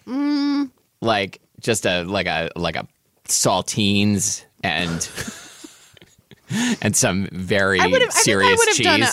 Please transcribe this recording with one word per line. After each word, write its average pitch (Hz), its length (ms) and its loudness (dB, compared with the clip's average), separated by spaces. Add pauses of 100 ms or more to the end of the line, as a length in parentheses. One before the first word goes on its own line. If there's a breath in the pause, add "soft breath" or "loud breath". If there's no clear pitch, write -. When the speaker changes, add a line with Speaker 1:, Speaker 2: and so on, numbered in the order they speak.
Speaker 1:
Mm. 285 640 -2 (300)
Speaker 2:
Like, 101 400 -2 (200)
just 113 260 -2
a, 90 160 0
like 92 240 -2
a, 82 300 -2
like 82 200 -2
a 53 100 -6 (420)
saltines 101 1160 0 (200)
and, 82 480 -2
<laughs> - 1700 -8
and 104 140 0
some 98 360 0
very 95 480 2
Speaker 1:
I - 60 4
would've, 494 220 2
I - 20 -4
think - 60 -2
I 453 60 4
Speaker 2:
serious 494 360 4
Speaker 1:
would've 440 160 4
Speaker 2:
cheese. - 120 2
Speaker 1:
done 311 160 4
a, 254 100 2